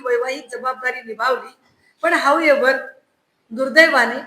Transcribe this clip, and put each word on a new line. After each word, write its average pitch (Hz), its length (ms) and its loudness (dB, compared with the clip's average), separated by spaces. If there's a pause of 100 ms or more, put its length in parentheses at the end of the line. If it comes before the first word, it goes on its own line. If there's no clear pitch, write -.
वैवाहिक 254 480 -4
जबाबदारी 247 540 -6
निभावली. 226 480 -4 (480)
पण 339 120 2
however, 285 580 4 (760)
दुर्दैवाने 262 760 2